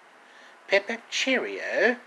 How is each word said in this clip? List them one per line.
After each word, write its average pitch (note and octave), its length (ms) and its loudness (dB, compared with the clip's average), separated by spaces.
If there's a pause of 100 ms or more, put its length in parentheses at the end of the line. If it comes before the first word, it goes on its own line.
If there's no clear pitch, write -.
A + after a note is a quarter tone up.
(680)
Pip G3 180 2
pip A#3 240 -8
cheerio. A#2 840 0 (100)